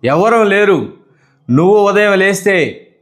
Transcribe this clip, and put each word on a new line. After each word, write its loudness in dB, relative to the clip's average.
ఎవరూ 0
లేరు. 0
నువ్వు 2
ఉదయం 0
లేస్తే -2